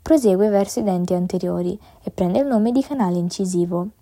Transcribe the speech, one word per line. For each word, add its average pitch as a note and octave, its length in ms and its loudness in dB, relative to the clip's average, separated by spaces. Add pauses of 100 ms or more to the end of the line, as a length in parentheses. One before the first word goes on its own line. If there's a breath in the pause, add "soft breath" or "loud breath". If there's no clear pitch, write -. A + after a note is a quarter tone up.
prosegue G#3+ 480 4
verso G3+ 320 0
i - 20 -4
denti F#3 300 0
anteriori F3+ 640 -2 (240 soft breath)
e - 80 -8
prende F#3 280 0
il C#4 80 0
nome A#3 260 2
di B3+ 80 2
canale G3+ 380 -2
incisivo F3 720 -2 (140)